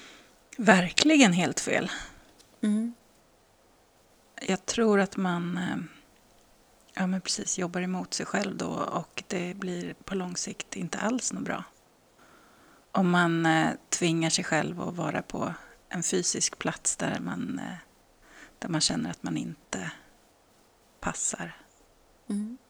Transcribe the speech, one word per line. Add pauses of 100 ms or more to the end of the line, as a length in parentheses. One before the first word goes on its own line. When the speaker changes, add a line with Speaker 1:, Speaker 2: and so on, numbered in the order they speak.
(580)
Speaker 1:
Verkligen
helt
fel. (680)
Speaker 2:
Mm. (1500)
Speaker 1:
Jag
tror
att
man,
eh, (1160)
ja,
men
precis,
jobbar
emot
sig
själv
då,
och
det
blir (120)
på
lång
sikt
inte
alls
något
bra. (1300)
Om
man,
eh, (200)
tvingar
sig
själv
att
vara
på (360)
en
fysisk
plats
där
man,
eh, (840)
där
man
känner
att
man
inte (1080)
passar. (720)
Speaker 2:
Mm. (120)